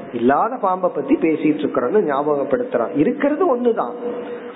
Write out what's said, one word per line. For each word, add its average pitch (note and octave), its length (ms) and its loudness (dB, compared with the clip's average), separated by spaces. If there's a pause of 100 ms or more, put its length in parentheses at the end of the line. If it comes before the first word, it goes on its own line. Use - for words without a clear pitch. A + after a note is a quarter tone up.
(140)
இல்லாத C#3+ 440 2
பாம்பை F#3 320 0
பத்தி D3 280 0
பேசிட்டு D3+ 440 2
இருக்கிறோம்னு C3 420 2
ஞாபகப்படுத்துறோம். C3+ 920 0
இருக்கிறது C4+ 520 2
ஒண்ணுதான், A#3 500 0 (580)